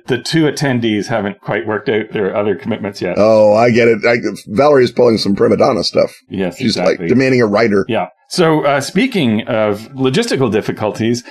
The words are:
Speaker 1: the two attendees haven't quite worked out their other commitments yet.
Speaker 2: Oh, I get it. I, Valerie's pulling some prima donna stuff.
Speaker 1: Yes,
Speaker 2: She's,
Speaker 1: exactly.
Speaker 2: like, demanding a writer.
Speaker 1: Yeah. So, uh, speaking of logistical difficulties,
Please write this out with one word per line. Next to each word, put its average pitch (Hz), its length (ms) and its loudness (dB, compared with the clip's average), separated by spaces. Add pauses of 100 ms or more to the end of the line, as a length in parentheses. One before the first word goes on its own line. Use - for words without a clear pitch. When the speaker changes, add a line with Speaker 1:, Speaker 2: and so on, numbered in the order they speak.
Speaker 1:
the 131 140 -2
two 160 240 0
attendees 120 640 -2
haven't 104 340 -4
quite 104 260 -4
worked 107 220 -6
out 107 240 -2
their 98 200 -2
other 104 220 -2
commitments 101 460 -8
yet. 90 160 -4
Speaker 2:
Oh, 107 360 4
I 117 180 4
get 117 180 4
it. 110 160 2
I, 120 100 2 (320)
Valerie's 127 440 4
pulling 120 260 2
some 101 180 0
prima 107 220 2
donna 107 260 2
stuff. - 320 -2 (140)
Speaker 1:
Yes, 95 280 -6
Speaker 2:
She's, 110 200 -2
Speaker 1:
exactly. 90 280 -2
Speaker 2:
like, 85 40 0
demanding 127 320 2
a 113 40 2
writer. 101 440 0
Speaker 1:
Yeah. 104 180 -2 (220)
So, 160 340 2
uh, 139 160 0
speaking 165 720 -2
of 107 400 -2
logistical 135 600 -2
difficulties, 110 800 -4